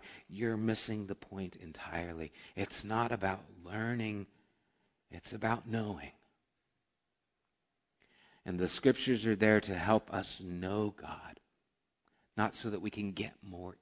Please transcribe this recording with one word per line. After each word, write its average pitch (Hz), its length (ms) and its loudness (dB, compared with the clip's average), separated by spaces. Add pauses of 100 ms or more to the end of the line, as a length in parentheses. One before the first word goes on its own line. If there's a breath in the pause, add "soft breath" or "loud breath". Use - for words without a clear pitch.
(280 loud breath)
you're 113 260 0
missing 110 520 0
the 101 80 -6
point 98 420 -8
entirely. 82 760 -6 (240 soft breath)
It's - 300 -4
not 113 260 2
about 95 300 0 (240)
learning, 110 640 -2 (840)
it's - 220 -10
about 113 340 -2
knowing. 107 440 -4 (2250)
And 92 120 -2
the 90 120 2
scriptures 123 560 4
are 113 100 4
there 107 240 10
to 98 160 0
help 101 380 4
us 92 260 -4
know 95 560 -2
God, - 460 -14 (960)
not 107 180 2
so - 140 -6
that 101 120 -4
we 104 80 -4
can 104 220 -4
get 98 220 -6 (100)
more 92 380 -10